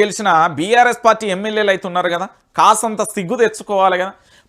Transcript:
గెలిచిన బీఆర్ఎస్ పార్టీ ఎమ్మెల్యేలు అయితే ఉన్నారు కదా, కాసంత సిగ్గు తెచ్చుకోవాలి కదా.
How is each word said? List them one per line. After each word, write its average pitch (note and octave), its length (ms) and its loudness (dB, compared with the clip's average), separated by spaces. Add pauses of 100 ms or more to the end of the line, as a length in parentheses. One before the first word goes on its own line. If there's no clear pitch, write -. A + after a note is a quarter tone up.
గెలిచిన F#3 460 2
బీఆర్ఎస్ A3 580 0
పార్టీ A3 220 2
ఎమ్మెల్యేలు G#3 420 -2
అయితే F#3+ 180 -2
ఉన్నారు F3+ 220 -2
కదా, F3 180 -4 (300)
కాసంత G#3+ 460 2
సిగ్గు G3 320 -4
తెచ్చుకోవాలి G#3 640 0
కదా. F#3+ 140 -4 (380)